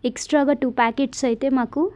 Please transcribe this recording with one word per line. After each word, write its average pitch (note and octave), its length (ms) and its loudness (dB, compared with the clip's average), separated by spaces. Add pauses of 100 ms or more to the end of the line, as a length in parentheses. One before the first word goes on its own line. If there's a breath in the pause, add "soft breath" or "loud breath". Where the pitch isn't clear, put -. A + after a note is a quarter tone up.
ఎక్స్ట్రాగా C#4 480 0
టూ C4 180 0
ప్యాకెట్స్ A#3+ 540 0
అయితే A#3+ 240 0
మాకు C4 480 0